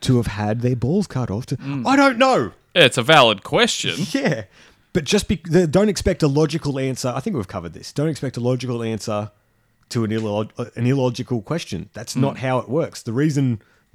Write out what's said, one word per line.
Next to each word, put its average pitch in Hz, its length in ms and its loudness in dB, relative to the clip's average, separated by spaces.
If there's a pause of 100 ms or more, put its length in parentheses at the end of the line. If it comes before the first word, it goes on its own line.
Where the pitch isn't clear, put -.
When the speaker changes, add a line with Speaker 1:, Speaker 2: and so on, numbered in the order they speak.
Speaker 1:
to 127 160 4
have 117 100 2
had 107 340 -2
their 123 140 0
balls 147 300 0
cut 123 240 -6
off? 101 180 -4
To, 135 100 -4
Speaker 2:
Mm. 139 300 -6
Speaker 1:
I 269 80 4
don't 269 220 4
know. 220 360 2 (220)
Speaker 2:
Yeah, 156 100 8
it's - 120 4
a 123 60 0
valid 120 400 6
question. 160 500 0 (120)
Speaker 1:
<laughs> - 60 -8
Yeah. 170 340 -2 (480)
But 143 100 0
just 202 240 0
be, 208 160 0
the, 175 240 4
don't 196 220 4
expect 185 340 -2
a 156 40 4
logical 143 520 0
answer. 131 360 -4
I 131 40 -6
think 202 160 -4
we've 104 120 -4
covered 85 260 -10
this. - 200 -16
Don't 147 160 0
expect 139 280 -6
a - 20 -8
logical 123 420 -2
answer 107 480 -4 (600)
to 117 140 -2
an 107 60 -2
illog-, 107 480 -2
uh, 120 80 -6 (100)
an 120 120 -2
illogical 127 560 0
question. 127 500 -8
That's 107 220 -12
Speaker 2:
Mm. 131 60 0
Speaker 1:
not 139 180 -2
how 131 180 -2
it 110 100 -4
works. 135 360 -4
The 113 100 -8
reason, 135 480 0 (340)